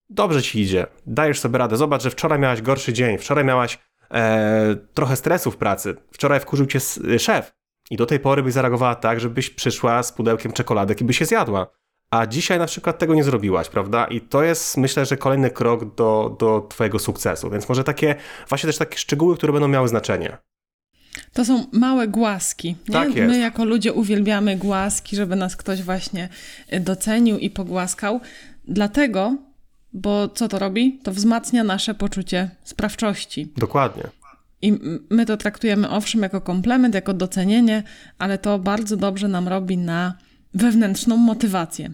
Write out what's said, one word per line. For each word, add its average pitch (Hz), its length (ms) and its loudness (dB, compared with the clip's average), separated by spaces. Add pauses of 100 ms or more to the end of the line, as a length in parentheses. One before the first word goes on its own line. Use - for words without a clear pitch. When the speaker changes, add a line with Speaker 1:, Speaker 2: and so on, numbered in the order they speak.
(100)
Speaker 1:
"Dobrze 180 320 2
ci - 180 -2
idzie, 95 260 0 (200)
dajesz 143 340 0
sobie 123 180 0
radę, 113 180 0
zobacz, 143 260 0
że 127 80 0
wczoraj 151 280 0
miałaś 123 240 0
gorszy 131 300 0
dzień, 120 260 0
wczoraj 147 260 0
miałaś, 127 340 0 (320)
e, 110 680 2 (180)
trochę 135 220 0
stresu - 340 0
w - 60 -12
pracy, 98 400 -2 (160)
wczoraj 139 280 0
wkurzył 139 260 0
cię 139 100 -4
s-, - 240 -4 (180)
szef - 340 0 (380)
i 113 60 -6
do 117 100 2
tej 143 140 0
pory 139 220 2
byś 127 100 0
zareagowała 123 420 2
tak, 117 260 0
żebyś 120 300 -4
przyszła 120 520 0
z - 100 -6
pudełkiem 113 400 0
czekoladek 104 480 0
i 127 40 0
by 120 80 2
się 160 120 2
zjadła. 120 420 0 (440)
A 113 160 2
dzisiaj 170 320 -2
na 170 80 2
przykład 165 320 -4
tego 165 160 2
nie 151 100 4
zrobiłaś", 101 440 0
prawda? 110 360 0
I 117 160 -4
to 139 220 0
jest, 160 340 0
myślę, 135 300 2
że 131 100 -2
kolejny 135 340 2
krok 117 440 0
do, 110 460 2
do 110 300 2
twojego 107 280 -2
sukcesu. 92 520 -4
Więc 104 180 -6
może 131 160 0
takie, 147 300 0 (340)
właśnie 143 180 -2
też 151 120 -2
takie - 200 -6
szczegóły, 160 380 2
które 147 160 0
będą 147 160 2
miały 131 200 2
znaczenie. 101 500 -2 (920)
Speaker 2:
To 247 120 0
są 247 280 2
małe 247 360 4
głaski, 196 680 -2 (120)
nie? - 40 -4
Speaker 1:
Tak 311 220 2
jest. 233 180 4
Speaker 2:
My 247 60 4
jako 226 260 0
ludzie 220 280 2
uwielbiamy 208 640 2
głaski, 202 600 -2
żeby 202 200 -2
nas 185 200 -4
ktoś 190 260 -6
właśnie, 180 460 -6 (440)
y, 190 80 -2
docenił 214 580 2
i 202 120 -2
pogłaskał. 185 720 -4 (440)
Dlatego, 208 720 0 (560)
bo 202 360 -2
co 220 200 -4
to 196 100 -4
robi? 226 440 0
To 196 100 -6
wzmacnia 226 520 2
nasze 202 300 -2
poczucie 190 560 -2 (140)
sprawczości. - 920 -4
Speaker 1:
Dokładnie. 123 460 0 (600)
Speaker 2:
I 196 60 2
m-, 165 420 -2
my 233 160 4
to 220 100 -2
traktujemy, 208 540 0
owszem, 208 320 -2
jako 185 180 -2
komplement, 226 540 2
jako 196 200 -2
docenienie, 208 680 2 (360)
ale 196 200 -2
to 202 200 0
bardzo 208 380 -2
dobrze 196 320 -2
nam 180 200 -2
robi 185 300 -2
na 175 360 -2 (400)
wewnętrzną 226 600 4
motywację. 196 760 2